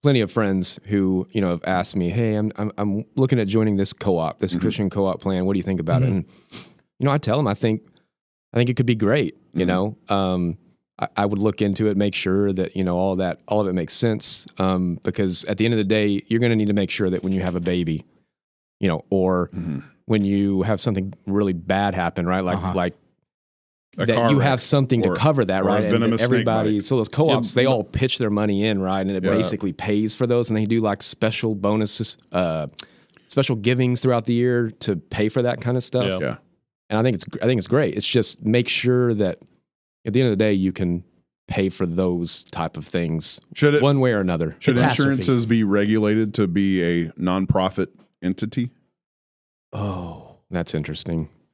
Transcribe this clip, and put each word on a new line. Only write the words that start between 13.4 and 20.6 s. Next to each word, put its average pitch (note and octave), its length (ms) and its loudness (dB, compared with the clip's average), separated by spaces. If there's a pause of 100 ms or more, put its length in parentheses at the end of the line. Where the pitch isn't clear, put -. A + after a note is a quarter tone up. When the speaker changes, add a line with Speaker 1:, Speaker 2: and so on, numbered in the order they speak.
Speaker 1:
all G#2+ 140 2
of G2+ 60 0
it F2+ 60 -2
makes E2+ 200 -2
sense, - 520 -2 (120)
um, F#2 460 0
because F#2 420 -2
at G2+ 120 -4
the A2 60 0
end A#2 100 2
of A2 40 0
the G#2 80 0
day, G#2 420 2
you're A2+ 140 0
gonna A#2 160 2
need G#2 100 2
to G#2 60 2
make G2 180 0
sure F#2+ 180 0
that F#2 140 -2
when F#2+ 80 -2
you F#2+ 100 0
have F2+ 140 -2
a F2 60 -2
baby, E2+ 420 -2 (760)
you G2 80 2
know, D#2+ 200 -2
or F#2 460 2
Speaker 2:
Mm-hmm. E2 240 -6 (280)
Speaker 1:
when G#2+ 180 2
you G2 380 0